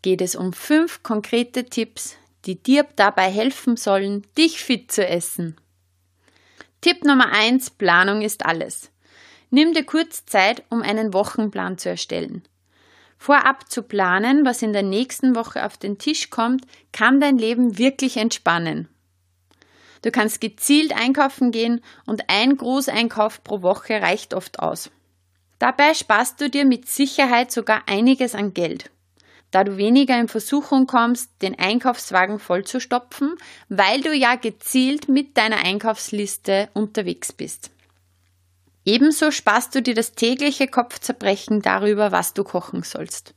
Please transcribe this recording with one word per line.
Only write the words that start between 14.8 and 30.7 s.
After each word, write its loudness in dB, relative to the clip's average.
nächsten 0
Woche -6
auf -10
den -8
Tisch -6
kommt, -2
kann 4
dein 4
Leben 0
wirklich 0
entspannen. -2
Du -2
kannst -2
gezielt 2
einkaufen 0
gehen -2
und -4
ein 4
Großeinkauf -2
pro -6
Woche -2
reicht -2
oft -8
aus. -6
Dabei 4
sparst 0
du -2
dir 2
mit 2
Sicherheit 0
sogar -2
einiges 2
an -4
Geld, -6
da 4
du -4
weniger 4
in 0
Versuchung 0